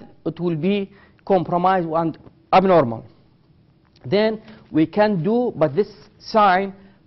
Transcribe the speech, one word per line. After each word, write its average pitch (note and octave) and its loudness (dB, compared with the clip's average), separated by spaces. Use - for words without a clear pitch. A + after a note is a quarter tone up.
it D#3+ -8
will E3+ -4
be G3 -4
compromised F3+ 0
and E3 -2
abnormal. E3 2
Then G#3+ -2
we D#3 0
can G#3 0
do, A#3 -2
but C#3+ -2
this G#3 -2
sign, G3 0